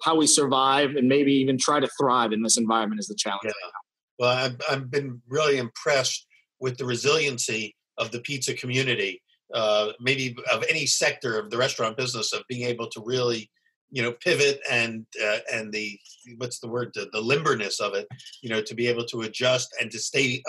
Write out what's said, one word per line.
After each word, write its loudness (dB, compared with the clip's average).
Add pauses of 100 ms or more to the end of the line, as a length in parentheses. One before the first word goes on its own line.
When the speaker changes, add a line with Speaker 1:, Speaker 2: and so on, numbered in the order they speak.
Speaker 1:
how 4
we 6
survive 4
and 4
maybe 6
even 4
try 2
to 2 (100)
thrive 4
in 0
this 2
environment 0
is -8
the -10
challenge -4
Speaker 2:
Yeah. -4
Speaker 1:
right -2 (100)
now. -12 (380)
Speaker 2:
Well, 2
I've, -4 (100)
I've -2
been -4
really 2
impressed 0 (340)
with -4
the -6
resiliency 0 (220)
of -4
the -6
pizza -4
community, -2 (320)
uh, 2
maybe -2 (160)
of 0
any 0
sector 0
of -6
the -4
restaurant 0
business, -2
of -4
being -6
able -4
to -12
really, 0 (420)
you -2
know, 0
pivot 2 (100)
and, 0 (180)
uh, 2 (140)
and -4
the, -4 (420)
what's -8
the -12
word, -4
the, -6
the -4
limberness 0
of -2
it, -2 (340)
you -8
know, -2
to -6
be 0
able 0
to -6
adjust 0
and -4
to -10
stay, 0